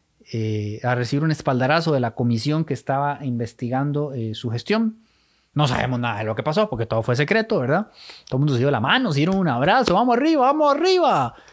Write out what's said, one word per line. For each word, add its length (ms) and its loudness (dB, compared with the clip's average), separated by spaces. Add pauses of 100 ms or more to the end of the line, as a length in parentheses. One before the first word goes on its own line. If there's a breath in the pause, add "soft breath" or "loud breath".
(320 soft breath)
eh, 520 -4
a 100 0
recibir 300 0
un 80 2
espaldarazo 640 0
de 60 2
la 140 0
comisión 500 0
que 120 -4
estaba 500 -4
investigando, 880 -4
eh, 220 -4
su 160 -6
gestión. 480 -2 (560 soft breath)
No 120 2
sabemos 320 0
nada 200 -4
de 60 -4
lo 100 -2
que 80 -4
pasó 260 0
porque 160 -4
todo 160 0
fue 140 0
secreto, 440 0
¿verdad? 280 0 (400 loud breath)
Todo 100 -2
el 20 2
mundo 140 2
se 60 2
dio 100 2
la 100 2
mano, 320 0
se 80 0
dieron 180 0
un 100 0
abrazo, 480 2
"¡Vamos 200 2
arriba, 260 2
vamos 340 4
arriba!". 580 2 (200 loud breath)